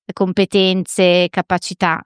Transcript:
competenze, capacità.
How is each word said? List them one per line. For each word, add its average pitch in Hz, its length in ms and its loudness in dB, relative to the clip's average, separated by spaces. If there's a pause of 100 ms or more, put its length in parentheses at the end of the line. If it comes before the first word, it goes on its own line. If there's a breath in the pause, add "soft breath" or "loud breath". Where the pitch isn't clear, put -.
(140)
competenze, 185 1160 0
capacità. 180 760 -2